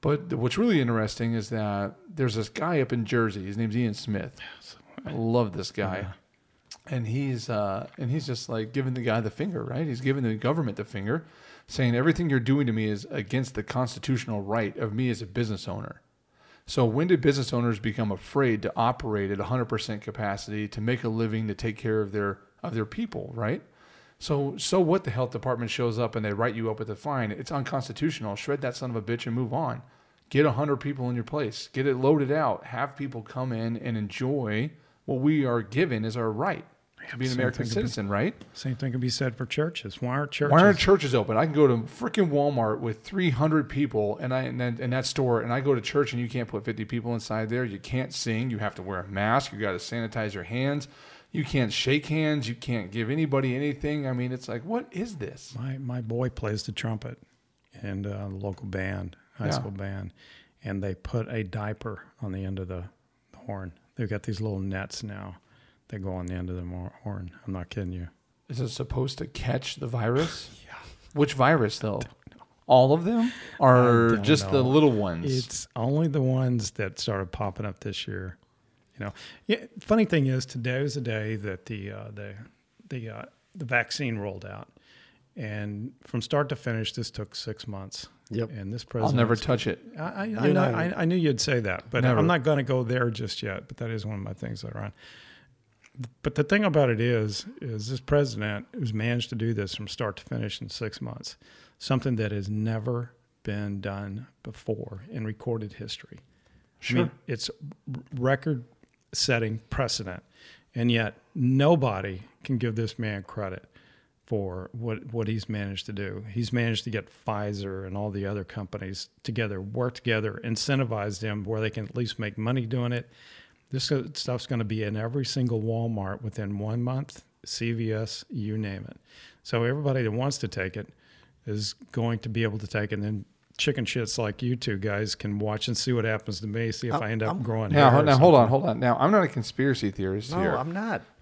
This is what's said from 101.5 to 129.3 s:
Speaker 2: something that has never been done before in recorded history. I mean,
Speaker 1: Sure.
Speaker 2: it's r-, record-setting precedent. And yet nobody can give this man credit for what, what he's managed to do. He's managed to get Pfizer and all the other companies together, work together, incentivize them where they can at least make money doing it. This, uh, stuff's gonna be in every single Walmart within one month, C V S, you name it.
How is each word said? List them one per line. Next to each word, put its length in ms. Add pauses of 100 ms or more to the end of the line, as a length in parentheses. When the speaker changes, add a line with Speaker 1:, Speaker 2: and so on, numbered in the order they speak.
Speaker 2:
something 380
that 160
has 160
never 640 (300)
been 380
done 460 (160)
before 680
in 160
recorded 480
history. 440
I 760
mean, 120
Speaker 1:
Sure. 40 (160)
Speaker 2:
it's 240
r-, 520 (140)
record-setting 1400 (100)
precedent. 520 (520)
And 180
yet 220 (200)
nobody 880 (220)
can 140
give 180
this 220
man 260
credit 400 (640)
for 460
what, 400
what 140
he's 220
managed 380
to 60
do. 380
He's 220
managed 320
to 60
get 180 (180)
Pfizer 600
and 100
all 140
the 160
other 180
companies 640 (160)
together, 360
work 340
together, 500
incentivize 760
them 240
where 160
they 100
can 160
at 100
least 220
make 180
money 300
doing 260
it. 160 (640)
This, 200
uh, 140 (100)
stuff's 320
gonna 180
be 180
in 140
every 280
single 360
Walmart 600
within 360
one 240
month, 420 (200)
C 280
V 200
S, 380
you 280
name 300
it. 100 (440)